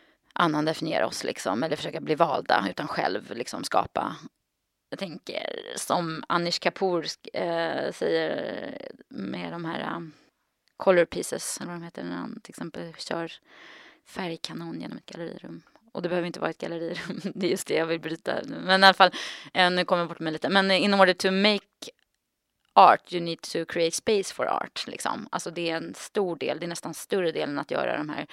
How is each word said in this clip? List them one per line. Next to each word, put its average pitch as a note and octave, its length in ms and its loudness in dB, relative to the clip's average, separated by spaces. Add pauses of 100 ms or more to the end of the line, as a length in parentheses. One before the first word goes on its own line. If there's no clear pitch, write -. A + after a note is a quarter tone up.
(340)
annan D3+ 320 2
definiera D#3+ 420 0
oss, - 160 -8
liksom, - 400 -2
eller D#3+ 120 -2
försöka D#3 260 -6
bli D3 140 0
valda, E3 540 2
utan D3+ 180 -6
själv - 480 -4
liksom - 280 -6
skapa. - 520 -2 (760)
Jag - 100 -10
tänker, - 760 -8
som D#3+ 520 -2
Anish E3+ 320 0
Kapoor F3 440 0
sk-, - 300 -10
eh, E3 580 -2
säger D#3+ 880 -2 (320)
med F#3+ 420 -8
de E3+ 140 -8
här, E3 140 -4
eh, - 200 -6 (800)
color F3 280 6
pieces, - 520 -4
eller F3 140 -8
vad F3 100 -8
de - 40 -12
heter, - 180 -10
när F3+ 120 -6
han - 260 -8
till - 100 -18
exempel E3+ 460 -10
kör E3 340 -6 (760)
färgkanon E3 760 -8
genom - 160 -10
ett - 80 -20
gallerirum. - 580 -12 (280)
Och F3 100 -6
det F3 80 -2
behöver F3 180 0
inte E3+ 120 -8
vara D#3+ 100 0
ett D#3+ 80 -6
gallerirum. E3+ 680 -6
<laughs> F#3+ 120 -4
Det F3+ 120 0
är - 40 2
just - 160 -2
det D3+ 60 -2
jag D#3 120 2
vill E3 140 -2
bryta. E3 460 -4
Men F3+ 380 4
i - 20 12
alla F#3+ 80 12
fall, F3+ 180 8 (420)
eh, F3+ 180 6
nu F3+ 140 2
kommer F3 160 2
jag E3+ 80 -2
bort E3 100 -12
med D#3+ 140 -2
lite. D#3 160 -4
Men, F#3+ 220 4
eh, F#3 120 4
in G3+ 100 4
order F#3+ 200 10
to F#3 180 0
make G3 600 0 (840)
art, F3+ 400 8
you F3 100 -2
need E3+ 180 -6
to E3 240 -4
create E3 300 0
space G#3 380 0
for - 120 -2
art, - 420 -2
liksom. - 440 -4
Alltså, E3+ 200 -4
det E3+ 180 -4
är D#3+ 80 -2
en E3 160 -8
stor F#3 420 -4
del, C#3 240 -4
det F3 60 -6
är - 20 -6
nästan E3 260 -8
större F3+ 380 -2
delen D3 280 -4
att D3 120 -8
göra B2 260 0
de D3+ 120 -4
här. D3+ 240 -8